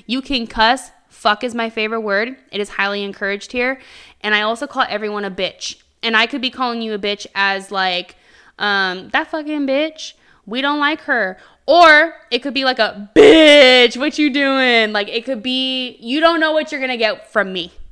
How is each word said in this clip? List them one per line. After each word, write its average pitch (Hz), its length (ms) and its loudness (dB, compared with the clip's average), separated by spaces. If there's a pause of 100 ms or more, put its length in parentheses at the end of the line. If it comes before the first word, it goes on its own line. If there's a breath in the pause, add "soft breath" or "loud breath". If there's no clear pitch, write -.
You 254 140 -4
can 247 260 -4
cuss. 233 440 0 (180)
Fuck 208 340 -2
is 240 120 -8
my 226 160 -6
favorite 220 320 -6
word. 214 340 -4 (140)
It 196 100 -6
is 202 80 -8
highly 202 340 -4
encouraged 202 500 -8
here. 254 280 -4 (400 loud breath)
And 214 140 -2
I 208 80 0
also 233 240 -4
call 262 220 -4
everyone 208 360 -6
a 196 60 -8
bitch. - 500 -8 (220)
And 226 140 -2
I 220 100 2
could 240 160 -8
be 247 80 -6
calling 240 320 -6
you 220 100 -6
a 208 60 -6
bitch 202 360 -6
as, 196 360 -4
like, 185 460 -4 (420 soft breath)
um, 190 520 -4
"That 311 180 -4
fucking 302 380 -6
bitch. 302 460 -4 (320 soft breath)
We 226 160 -8
don't 285 200 -2
like 302 220 -2
her." 208 360 -4 (260 soft breath)
Or 320 500 6 (160)
it 240 100 -2
could 254 140 -6
be 269 100 -2
like 254 160 0
a, 202 360 -4
"Bitch, 285 800 8
what 285 220 -4
you 302 100 2
doing?" 254 640 2
Like, 202 160 -4
it 240 160 -6
could 254 180 -6
be, 254 580 -6
you 247 200 -4
don't 330 200 2
know 320 120 0
what 311 200 -4
you're 285 80 -8
gonna 254 160 -4
get 220 360 -4
from 190 200 -2
me. 180 200 -10 (200)